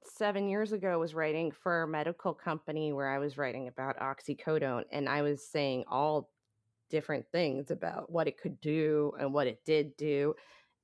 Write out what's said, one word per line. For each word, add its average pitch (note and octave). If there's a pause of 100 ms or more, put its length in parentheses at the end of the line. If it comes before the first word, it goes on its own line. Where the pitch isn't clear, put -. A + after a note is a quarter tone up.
seven G3+
years G#3
ago F#3
was E3
writing D#3
for E3+
a D#3+
medical D#3+
company D#3
where C#3
I C3+
was C#3
writing C3
about C3
oxycodone, C3+
and C#3+
I D3
was D3
saying C3+
all D3 (600)
different D3+
things C#3+
about -
what E3
it -
could D#3
do D3+
and C3+
what C#3+
it A2+
did D3+
do. D3 (500)